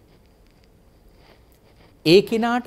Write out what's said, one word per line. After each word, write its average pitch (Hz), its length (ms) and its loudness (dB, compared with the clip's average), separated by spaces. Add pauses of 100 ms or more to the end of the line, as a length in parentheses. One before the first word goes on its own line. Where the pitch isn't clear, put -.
(2000)
ඒ 180 160 6
කෙනාට 233 440 -6